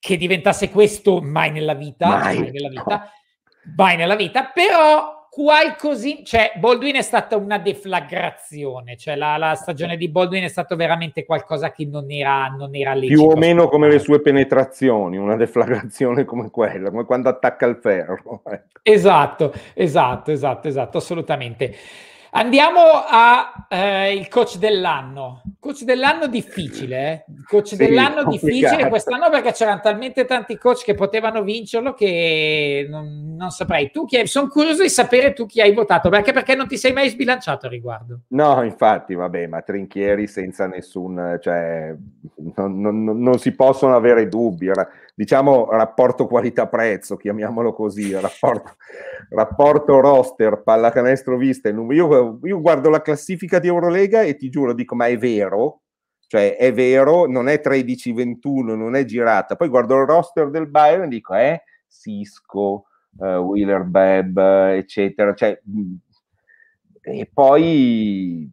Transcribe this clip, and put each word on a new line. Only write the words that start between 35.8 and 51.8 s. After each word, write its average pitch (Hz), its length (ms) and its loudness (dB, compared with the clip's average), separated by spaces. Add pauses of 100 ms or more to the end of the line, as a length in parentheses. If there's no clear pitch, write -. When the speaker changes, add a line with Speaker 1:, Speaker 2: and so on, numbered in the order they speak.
Speaker 1:
perché, 208 220 2
perché 262 240 0
non 269 120 -6
ti 269 80 -8
sei 254 160 0
mai 269 160 0
sbilanciato 240 600 -4
a - 20 -10
riguardo. 120 600 -14
Speaker 2:
No, 135 340 2
infatti, 107 500 0
vabbè, 87 320 -6
ma 82 160 -10
Trinchieri 101 640 -4
senza 95 400 -8
nessun, 90 760 -8
cioè, 82 560 -6 (600)
non, 98 260 -6
non, 107 220 -2
non, 110 160 -4
non 123 180 2
si - 160 -2
possono 131 420 4
avere 113 320 4
dubbi. 95 460 -2
Ra-, 95 160 -2 (240)
diciamo, 131 560 2
rapporto 117 560 2
qualità-prezzo, 113 880 -2
chiamiamolo 107 580 -4
così, 104 460 -6
rapporto, 101 520 -4 (340)
<laughs> - 240 -18
rapporto 143 720 4
roster, 127 640 4
pallacanestro 123 720 2
vista, 127 320 -2
il 104 60 -4
numero. 117 180 -4